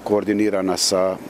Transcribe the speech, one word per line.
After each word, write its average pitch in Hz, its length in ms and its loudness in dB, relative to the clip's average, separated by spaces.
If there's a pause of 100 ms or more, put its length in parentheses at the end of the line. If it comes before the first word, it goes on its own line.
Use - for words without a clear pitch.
koordinirana 101 720 0
sa 92 400 0 (140)